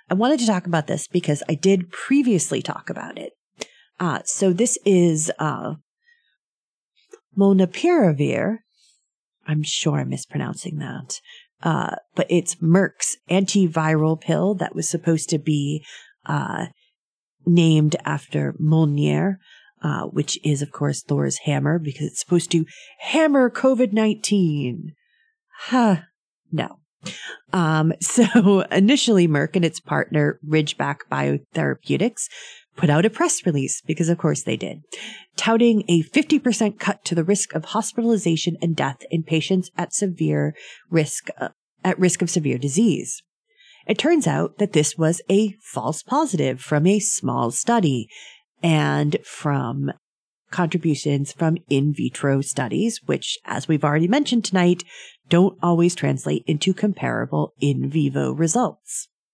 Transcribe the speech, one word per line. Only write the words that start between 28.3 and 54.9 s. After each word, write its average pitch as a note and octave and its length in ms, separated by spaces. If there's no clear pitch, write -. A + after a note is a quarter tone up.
initially, G3 580
Merck D3+ 280
and F3 80
its E3 140
partner, D3 680
Ridgeback D3 520
Biotherapeutics, C#3+ 1160
put E3+ 120
out D3+ 160
a A3 60
press - 340
release, C#3+ 380
because D#3+ 260
of E3+ 80
course D3+ 260
they B2+ 140
did, - 260
touting A3+ 500
a E3+ 140
fifty C#4 380
percent G#3+ 420
cut - 240
to - 100
the E3 100
risk G3 300
of D#3+ 120
hospitalization G#3 960
and E3 120
death C#3 360
in E3 120
patients E3+ 540
at F3 160
severe D#3 600
risk, D#3 480
uh, - 140
at F#3 140
risk F3+ 240
of E3+ 80
severe D3 260
disease. C#3+ 640
It - 120
turns D#4 280
out D3+ 300
that G#3 160
this D3+ 240
was E3 240
a G3+ 300
false - 420
positive D#3 560
from D3+ 280
a G3+ 140
small B2 500
study C#3+ 580
and D3 600
from C#3 720
contributions D#3 800
from E3 260
in C#3+ 240
vitro C3+ 480
studies, C#3 640
which, - 400
as - 240
we've D3+ 160
already D#3 240
mentioned B3+ 340
tonight, F3 420